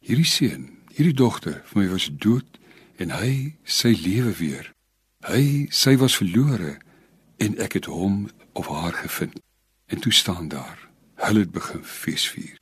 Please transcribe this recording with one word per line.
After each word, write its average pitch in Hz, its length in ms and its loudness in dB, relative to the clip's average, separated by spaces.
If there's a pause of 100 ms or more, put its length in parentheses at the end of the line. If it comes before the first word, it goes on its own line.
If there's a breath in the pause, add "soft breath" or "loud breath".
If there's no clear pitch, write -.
"Hierdie 160 240 2
seun, - 400 0 (240)
hierdie 147 240 2
dogter 113 460 2 (100)
van 101 100 2
my 95 60 2
was 90 240 -2
dood 110 480 0 (380 soft breath)
en 82 120 -4
hy 135 540 -4
sy - 400 2
lewe 107 320 0
weer. 73 360 -6 (520)
Hy, 143 460 2
sy - 260 4
was 127 200 4
verlore 98 600 0 (640 soft breath)
en 104 200 -2
ek 98 140 -6
het - 140 -4
hom 98 420 -2 (240)
of - 160 -8
haar 82 240 -6
gevind." - 480 -8 (460)
En - 140 -8
toe 110 120 0
staan 85 360 2
daar, 71 400 -12 (260)
hulle 104 240 2
het 92 120 2
begin - 340 -10
feesvier. - 760 -8